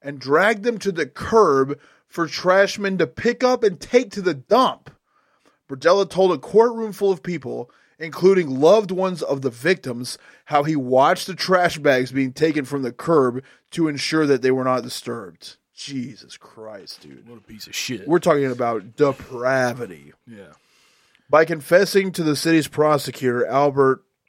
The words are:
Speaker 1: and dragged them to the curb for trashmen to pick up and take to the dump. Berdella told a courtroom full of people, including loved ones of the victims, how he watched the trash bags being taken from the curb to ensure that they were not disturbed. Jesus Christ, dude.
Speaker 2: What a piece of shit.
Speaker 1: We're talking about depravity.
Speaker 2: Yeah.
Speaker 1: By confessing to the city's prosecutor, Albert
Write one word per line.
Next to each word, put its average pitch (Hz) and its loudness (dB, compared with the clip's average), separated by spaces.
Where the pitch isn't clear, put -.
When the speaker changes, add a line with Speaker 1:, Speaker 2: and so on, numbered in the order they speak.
Speaker 1:
and 143 -12
dragged 180 0
them 233 -2
to 196 -4
the 160 -4
curb 143 2
for 165 -6
trashmen 190 0
to 165 2
pick 240 -2
up 247 0
and 190 0
take 247 0
to 202 -10
the 180 -2
dump. 196 0
Berdella 165 2
told 185 2
a 156 -2
courtroom 226 2
full 196 0
of 180 -4
people, 123 -8
including 165 2
loved 190 6
ones 185 -4
of 139 -4
the 131 -4
victims, 123 -6
how 147 2
he 156 -2
watched 135 2
the 190 -10
trash 175 -2
bags 131 0
being 131 -4
taken 151 -2
from 139 -8
the 120 -6
curb 135 0
to 165 -2
ensure 151 -2
that 131 2
they 131 2
were 131 -2
not 127 -2
disturbed. 117 -14
Jesus 123 -14
Christ, 107 -20
dude. 69 -20
Speaker 2:
What 117 -20
a - -20
piece 110 -20
of - -16
shit. 107 -8
Speaker 1:
We're 170 4
talking 147 2
about 117 -6
depravity. 123 -4
Speaker 2:
Yeah. 98 -20
Speaker 1:
By 156 4
confessing 180 2
to 175 -4
the 151 0
city's 160 2
prosecutor, 135 0
Albert 135 2